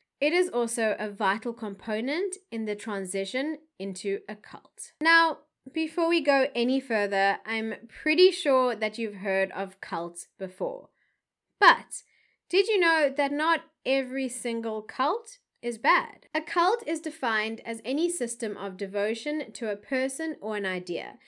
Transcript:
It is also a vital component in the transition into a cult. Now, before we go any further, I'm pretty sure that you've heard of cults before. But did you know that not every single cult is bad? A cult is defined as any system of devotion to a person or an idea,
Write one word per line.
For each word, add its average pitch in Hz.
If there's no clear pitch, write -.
It 302
is 359
also 226
a 208
vital 214
component 233
in 226
the 208
transition 208
into 196
a -
cult. -
Now, 330
before 320
we 339
go 269
any 247
further, 202
I'm 220
pretty 330
sure 254
that 214
you've 214
heard 190
of 190
cults 170
before. 185
But -
did 370
you 427
know 320
that 277
not 311
every 262
single 226
cult 294
is 240
bad? -
A 311
cult 359
is 320
defined 220
as 226
any 320
system 233
of 190
devotion 214
to 220
a 202
person 269
or 214
an 202
idea, 175